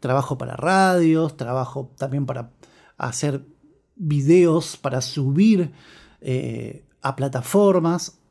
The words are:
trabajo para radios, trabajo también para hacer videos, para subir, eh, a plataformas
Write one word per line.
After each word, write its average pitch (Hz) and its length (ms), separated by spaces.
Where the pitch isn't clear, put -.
trabajo 131 360
para 127 200
radios, 170 800
trabajo 131 600
también 135 280
para 123 260
hacer 135 500
videos, 160 800
para 127 240
subir, 151 720
eh, 117 680
a 131 140
plataformas 165 1040